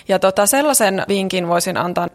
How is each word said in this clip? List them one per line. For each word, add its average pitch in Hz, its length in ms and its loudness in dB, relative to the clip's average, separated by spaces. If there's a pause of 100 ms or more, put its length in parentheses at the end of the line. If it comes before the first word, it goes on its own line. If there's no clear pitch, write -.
Ja 190 100 2
tota, 190 280 2
sellaisen 269 600 2
vinkin 190 400 -2
voisin 175 280 0
antaa 175 380 -2